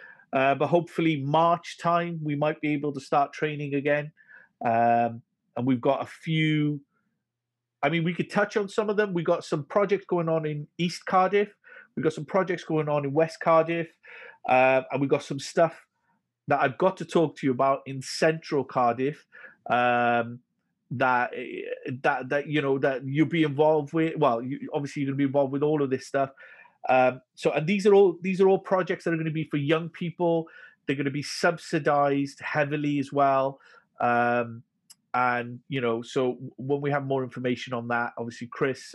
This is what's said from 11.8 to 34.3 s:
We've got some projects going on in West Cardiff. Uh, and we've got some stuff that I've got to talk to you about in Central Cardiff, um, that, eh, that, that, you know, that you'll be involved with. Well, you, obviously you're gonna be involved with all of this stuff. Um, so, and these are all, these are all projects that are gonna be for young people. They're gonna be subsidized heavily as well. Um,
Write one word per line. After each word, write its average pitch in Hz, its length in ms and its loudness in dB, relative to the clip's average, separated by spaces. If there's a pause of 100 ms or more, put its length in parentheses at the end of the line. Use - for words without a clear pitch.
We've 147 80 -4
got 156 100 2
some 151 120 -8
projects 180 380 -2
going 156 260 -2
on 147 160 0
in 139 80 -4
West 160 280 0
Cardiff. 165 460 2 (640)
Uh, 131 320 6 (100)
and 135 80 -2
we've 139 100 0
got 143 140 0
some 139 160 -8
stuff - 460 -2 (600)
that 143 140 2
I've 143 160 0
got 185 200 0
to 165 80 -8
talk 156 320 2
to 147 100 -2
you 131 40 2
about 135 340 0
in 135 160 -10
Central 160 640 0
Cardiff, 131 600 -2 (440)
um, 120 720 2 (520)
that, 127 440 0
eh, - 260 -10 (400)
that, 131 280 0
that, 147 180 -2
you 147 140 0
know, 139 180 0
that 135 260 -2
you'll 139 220 2
be 160 160 0
involved 151 500 2
with. 160 240 0
Well, 123 240 2
you, 135 320 -8
obviously 143 300 -4
you're 135 80 -2
gonna 135 60 -4
be 143 60 2
involved 135 300 2
with 143 100 0
all 151 180 2
of 135 80 0
this 127 180 -4
stuff. 139 240 -2 (580)
Um, 127 320 4 (140)
so, - 160 0
and 156 140 0
these 196 220 0
are 202 60 8
all, 196 280 6
these 185 200 -2
are 190 80 6
all 190 100 4
projects 185 460 -2
that 165 80 0
are 160 40 -2
gonna 160 140 -2
be 156 180 -4
for 156 80 -4
young 160 300 0
people. 165 600 -2 (380)
They're 139 120 -2
gonna 139 120 -2
be 139 140 -6
subsidized 143 1200 0
heavily 147 580 -2
as 135 140 -6
well. 139 460 2 (420)
Um, 120 640 0 (500)